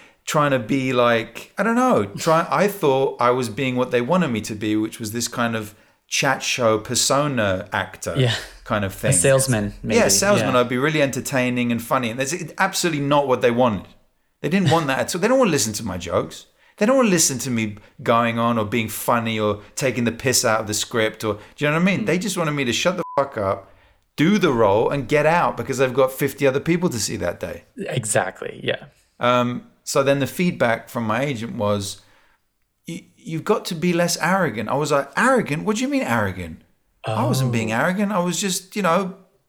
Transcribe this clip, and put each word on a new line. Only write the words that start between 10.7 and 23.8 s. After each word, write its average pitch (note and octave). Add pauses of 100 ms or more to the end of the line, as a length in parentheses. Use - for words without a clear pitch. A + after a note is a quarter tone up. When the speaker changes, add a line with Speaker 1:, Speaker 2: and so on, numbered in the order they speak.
Speaker 1:
really D3+
entertaining B2
and A#2
funny. B2+
And A#2+
that's C3+ (240)
absolutely F3+
not C#3+
what B2+
they A#2+
wanted. A#2 (560)
They D3
didn't F#3
want D#3+
that C3
at -
all. F3
They G3+
don't C4
want B3
to E3
listen A2+
to A2
my F#2
jokes. F2 (320)
They G#3
don't B3+
want B3
to G#3+
listen D#3
to B2+
me A2 (240)
going A#2
on A#2
or G#2+
being A2
funny A2+
or G#2 (120)
taking B2
the A2+
piss A#2+
out A2+
of G#2+
the G#2
script. A2
Or, G#2+ (220)
do D3
you D3
know D3+
what E3
I -
mean? F#3
Speaker 2:
Mm. G#2+
Speaker 1:
They E3
just F#3
wanted D#3+
me C#3+
to A#2
shut -
the E3+ (160)
fuck C3+
up, G2 (440)